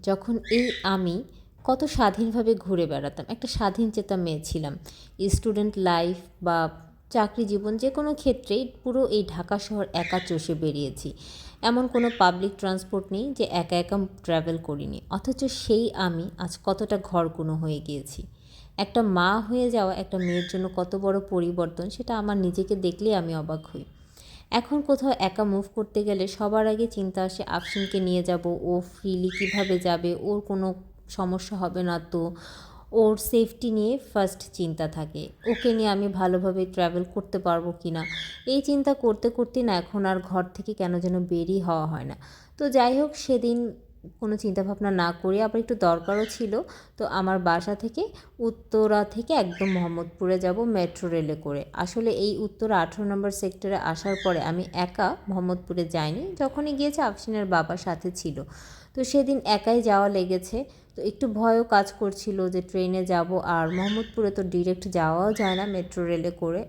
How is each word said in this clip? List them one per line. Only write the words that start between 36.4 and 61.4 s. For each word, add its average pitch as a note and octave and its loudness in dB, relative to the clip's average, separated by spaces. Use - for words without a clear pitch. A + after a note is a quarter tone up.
ট্রাভেল F3+ 2
করতে F#3+ -4
পারবো E3+ 2
কি F3+ -4
না। D#3+ -4
এই C#4 4
চিন্তা C#4+ 4
করতে A3+ 2
করতেই A#3+ 0
না G#3 2
এখন G3+ -4
আর F#3+ 2
ঘর F3+ 2
থেকে G3+ -8
কেন F3+ 2
যেন F3+ 2
বেরই F3 2
হওয়া D#3+ 2
হয় C#3 -6
না। - -10
তো D4 -2
যাই B3 6
হোক, D4 2
সেদিন A#3+ 2
কোনো G#3+ 0
চিন্তাভাবনা G3 0
না E3+ 4
করে F#3+ 2
আবার A3 0
একটু A3+ -2
দরকারও E3+ 2
ছিল, G#3+ -4
তো A3+ -4
আমার F#3+ 2
বাসা F3 2
থেকে A#3 -4
উত্তরা G#3+ 2
থেকে A3+ -4
একদম F3+ 0
মোহাম্মদপুরে F3 0
যাব F3+ 2
মেট্রো F3 0
রেলে D#3 0
করে। C#3+ -4
আসলে A3+ 0
এই G#3+ 0
উত্তরা G#3+ -2
আঠারো F#3 -4
নম্বর G3 0
সেক্টরে F#3+ -2
আসার F#3+ -2
পরে F3 2
আমি F3 -2
একা F#3 0
মোহাম্মদপুরে F3+ -2
যাইনি, D#3+ 0
যখনই D4 -2
গিয়েছি D4 0
আফসিনের G#3+ -4
বাবা E3 2
সাথে F3 -4
ছিল। C#3+ -6
তো C4 -4
সেদিন C#4 4
একাই A3+ 4
যাওয়া G3+ 6
লেগেছে, F#3 -2
তো - -12
একটু G#3+ -2
ভয়ও A3+ 4